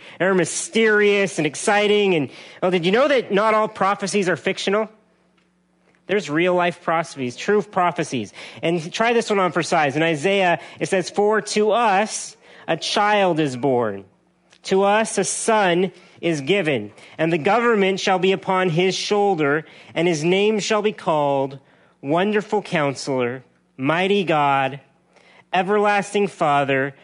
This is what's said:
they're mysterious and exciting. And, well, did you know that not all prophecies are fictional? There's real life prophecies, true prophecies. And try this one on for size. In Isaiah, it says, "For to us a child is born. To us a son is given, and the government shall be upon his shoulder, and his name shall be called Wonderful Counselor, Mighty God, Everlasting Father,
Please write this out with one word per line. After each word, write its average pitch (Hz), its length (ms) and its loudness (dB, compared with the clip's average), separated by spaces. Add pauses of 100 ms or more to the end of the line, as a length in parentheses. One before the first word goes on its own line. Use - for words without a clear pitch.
(180)
they're 190 160 2
mysterious 208 1040 0
and 156 80 0
exciting. 208 680 2
And, 143 160 -2 (300)
well, 180 120 0
did 175 120 0
you 180 60 0
know 247 160 4
that 277 240 0
not 214 240 2
all 214 140 2
prophecies 196 600 -2
are 170 80 0
fictional? 196 520 -2 (1200)
There's 180 200 -2
real 170 260 2
life 175 280 0
prophecies, 160 540 -4
true 208 260 0
prophecies. 160 720 -2 (280)
And 165 320 -2
try 226 200 0
this 233 180 0
one 202 80 0
on 180 140 2
for 175 100 -2
size. 151 340 0
In 156 60 0
Isaiah, 170 580 0 (200)
it 160 80 -4
says, 185 220 -2
"For 208 300 0
to 208 300 0
us 208 680 0 (300)
a 165 100 -2
child 202 640 0
is 139 160 -2
born. 117 480 -2 (600)
To 190 180 2
us 208 340 2
a 190 80 0
son 190 680 0 (280)
is 160 200 -2
given, 139 520 -2 (260)
and 165 140 0
the 175 60 0
government 196 600 2
shall 190 200 0
be 190 140 2
upon 185 360 0
his 180 260 0
shoulder, 160 720 0 (300)
and 165 120 0
his 165 160 -2
name 196 380 2
shall 214 220 -2
be 208 100 0
called 139 640 -2 (420)
Wonderful 196 640 0
Counselor, 131 800 -2 (340)
Mighty 180 460 0
God, 139 580 0 (720)
Everlasting 202 760 0
Father, 139 760 0